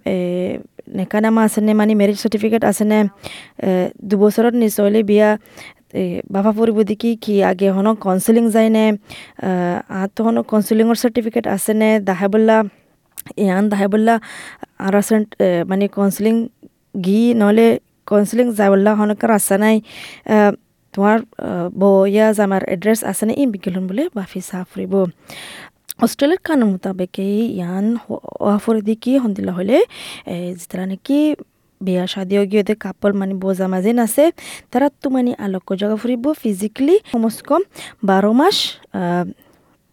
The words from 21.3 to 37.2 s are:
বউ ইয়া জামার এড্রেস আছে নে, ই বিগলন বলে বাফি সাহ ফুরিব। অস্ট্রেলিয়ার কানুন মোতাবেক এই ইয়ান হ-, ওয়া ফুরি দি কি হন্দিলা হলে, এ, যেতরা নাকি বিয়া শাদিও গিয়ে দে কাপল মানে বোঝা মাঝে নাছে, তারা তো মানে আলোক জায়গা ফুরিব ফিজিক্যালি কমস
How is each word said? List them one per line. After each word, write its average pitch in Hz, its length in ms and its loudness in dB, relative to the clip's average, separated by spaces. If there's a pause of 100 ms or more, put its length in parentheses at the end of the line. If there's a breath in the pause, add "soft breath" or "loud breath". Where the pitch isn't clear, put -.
বউ 196 160 4 (120)
ইয়া 208 260 4
জামার 196 360 0
এড্রেস 208 360 0
আছে 196 220 -4
নে, 226 60 0
ই 285 140 0
বিগলন 190 400 -4
বলে 196 160 -4 (120)
বাফি 190 260 -8
সাহ 185 240 -10
ফুরিব। 190 300 -8 (1080 loud breath)
অস্ট্রেলিয়ার 285 420 0
কানুন 269 260 2
মোতাবেক 185 480 -6
এই 196 180 -2 (220)
ইয়ান 185 360 -4
হ-, - 280 -10 (180)
ওয়া 208 180 2
ফুরি 220 240 -2
দি 214 120 -2
কি 240 240 -2
হন্দিলা 202 340 -2
হলে, 190 240 0 (500 loud breath)
এ, - 80 -8 (200)
যেতরা 180 320 -10
নাকি 190 320 -2 (640)
বিয়া 180 240 0
শাদিও 196 380 -2
গিয়ে 202 180 0
দে 214 120 -2
কাপল 202 380 -4
মানে 196 220 -4
বোঝা 190 340 -2
মাঝে 185 240 0
নাছে, 240 320 2 (440 loud breath)
তারা 269 180 0 (140)
তো - 100 -6
মানে 254 280 0
আলোক 190 360 -6
জায়গা 208 220 -2
ফুরিব 240 360 -4
ফিজিক্যালি 226 640 0 (160)
কমস 226 300 -2